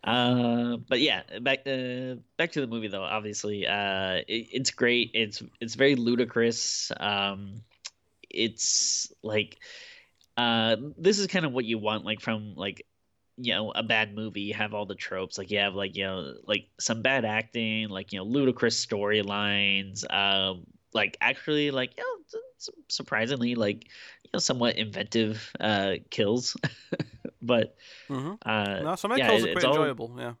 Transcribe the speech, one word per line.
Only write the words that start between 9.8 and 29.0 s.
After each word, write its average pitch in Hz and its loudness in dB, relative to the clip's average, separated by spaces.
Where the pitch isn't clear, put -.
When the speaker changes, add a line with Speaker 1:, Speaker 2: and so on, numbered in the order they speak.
Speaker 1:
uh, 117 4
this 196 4
is 196 0
kind 175 0
of 131 -2
what 123 0
you 110 0
want, 107 -2
like, 107 -4
from, 107 -4
like, 92 -8
you 120 -2
know, 107 -2
a 113 -4
bad 110 0
movie. 107 -6
You 101 -6
have 107 -4
all 104 -2
the 95 -8
tropes. - -6
Like, 92 -8
you 101 2
have, 101 0
like, 95 -4
you 98 -2
know, 90 -6
like, 104 -2
some 113 -2
bad 131 2
acting, 110 -2
like, 95 -8
you 95 -6
know, 95 -6
ludicrous 120 2
storylines. 101 0
Um, 95 2
like, 104 0
actually, 147 0
like, 127 -2
you - -8
know, 466 -6
s-, - -14
s-, - -16
surprisingly, 120 -2
like, 107 0
you - -18
know, 101 0
somewhat 120 0
inventive, 110 -2
uh, 98 2
kills. 117 0
<laughs> - 0
But, 117 2
Speaker 2:
Mm-hmm. 143 -4
Speaker 1:
uh, 101 0
Speaker 2:
No, 160 -2
some 202 -4